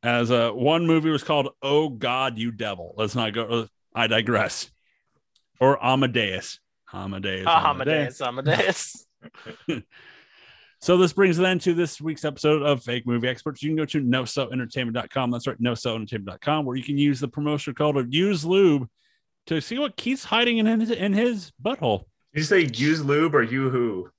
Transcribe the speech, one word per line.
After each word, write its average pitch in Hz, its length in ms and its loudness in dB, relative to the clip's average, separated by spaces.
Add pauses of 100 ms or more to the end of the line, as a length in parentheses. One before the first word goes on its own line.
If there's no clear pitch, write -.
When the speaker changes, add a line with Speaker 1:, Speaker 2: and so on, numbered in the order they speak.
Speaker 1:
As, 120 280 2
uh, 117 220 4
one 151 340 2
movie 160 240 4
was 147 120 0
called 143 280 0 (100)
Oh 147 300 0
God, 127 480 -2
You 117 140 -2
Devil. 101 440 -8
Let's 107 180 -2
not 110 200 -2
go. 113 100 -2
Uh, 113 220 -2 (280)
I 113 120 2
digress. 110 640 0 (880)
Or 135 240 4
Amadeus. 120 760 0 (320)
Amadeus. 95 560 -8
Speaker 2:
Ah, 160 260 4
Speaker 1:
Amadeus. 139 500 -2
Speaker 2:
Amadeus, 143 840 -2 (640)
Amadeus. 135 200 -4
Speaker 1:
<laughs> - 60 -20 (880)
So 175 140 4
this 185 160 4
brings 185 260 4
it 180 60 2
into 185 300 2
this 170 260 -2
week's 156 240 -8
episode 151 380 2
of 143 200 2
Fake 120 240 -6
Movie 120 220 0
Experts. 127 340 -6
You 147 60 -4
can 156 80 -2
go 156 80 0
to 147 160 -2
no 131 240 0
so 127 260 -4
entertainment 120 440 -6
dot 120 160 -4
com. 127 200 -2
That's 120 160 -4
right, 127 140 -6
no 120 140 0
so 113 200 -4
entertainment 107 360 -8
dot - 100 -14
com, 151 240 0
where 127 100 -4
you 131 80 -6
can 143 140 -4
use 143 240 2
the 139 80 -4
promotional 147 460 -4
code 147 240 2
of 127 160 -4
Use 170 320 0
Lube 165 420 4 (600)
to 160 120 0
see 233 180 -6
what 285 200 -4
Keith's 262 260 -4
hiding 233 320 2
in 220 240 2
his, 226 100 -2
in 196 220 -2
his 214 400 0 (100)
butthole. 131 420 0 (280)
Speaker 3:
Did 151 80 -4
you 156 40 0
say 185 160 4 (120)
Use 147 320 2
Lube 147 300 2
or 135 80 6
Yoo-Hoo? 120 760 -2